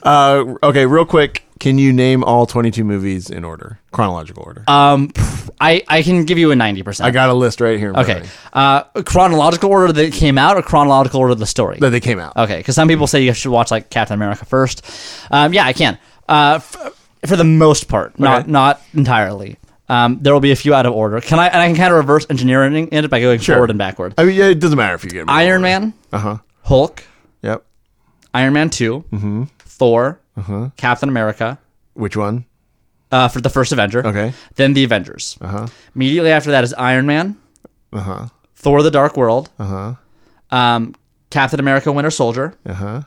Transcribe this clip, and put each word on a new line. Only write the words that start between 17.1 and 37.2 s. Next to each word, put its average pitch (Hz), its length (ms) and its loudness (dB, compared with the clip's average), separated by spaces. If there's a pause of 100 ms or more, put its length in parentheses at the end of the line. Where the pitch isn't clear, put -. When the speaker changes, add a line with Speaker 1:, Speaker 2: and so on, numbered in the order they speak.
Speaker 2:
for 175 80 2
the 170 80 2
most 160 440 4
part, 95 320 -4
not, 135 220 2
Speaker 1:
Okay. 156 100 -6
Speaker 2:
not 139 300 2 (140)
entirely. 107 640 -2 (300)
Um, 123 320 0
there 139 140 4
will 143 60 4
be 139 120 4
a 131 40 4
few 143 180 0
out 131 140 2
of 120 80 0
order. 110 260 -2
Can 160 160 0
I, 170 100 4
and 180 100 0
I 175 100 2
can 170 80 0
kinda 180 180 2
reverse 147 380 2
engineering 135 600 0
it 151 160 -2
by 131 140 0
going 123 180 2
Speaker 1:
Sure. - 180 0
Speaker 2:
forward 123 120 4
and 107 80 -2
backward. 95 400 -6
Speaker 1:
I 160 60 4
mean, 185 120 4
yeah, 196 100 4
it 185 140 4
doesn't 156 180 2
matter 101 180 0
if 80 80 -10
you 92 80 -12
get 90 80 -10
them 80 100 -8
Speaker 2:
Iron 170 280 2
Speaker 1:
all. 185 40 0
Speaker 2:
Man, 190 320 -2 (180)
Speaker 1:
Uh-huh. 104 260 -6 (260)
Speaker 2:
Hulk, 143 400 0 (400)
Speaker 1:
Yep. 107 180 -6 (720)
Speaker 2:
Iron 131 200 2
Man 156 180 0
two, 127 320 -4 (100)
Speaker 1:
Mm-hmm. 104 300 -6 (160)
Speaker 2:
Thor, 123 600 0 (180)
Speaker 1:
Uh-huh. 107 400 -8
Speaker 2:
Captain 123 320 -2
America. 113 500 -4 (340)
Speaker 1:
Which 104 220 -8
one? 107 300 -4 (640)
Speaker 2:
Uh, 131 160 2
for 123 140 -6
the 127 80 -2
first 131 240 -2
Avenger. 117 340 -2
Speaker 1:
Okay. 104 240 -4 (240)
Speaker 2:
Then 135 180 2
the 135 120 2
Avengers. - 560 -4
Speaker 1:
Uh-huh. 101 260 -10 (260)
Speaker 2:
Immediately 156 380 0
after 147 200 0
that 135 120 2
is 120 120 -4
Iron 127 300 0
Man, 165 300 -2 (560)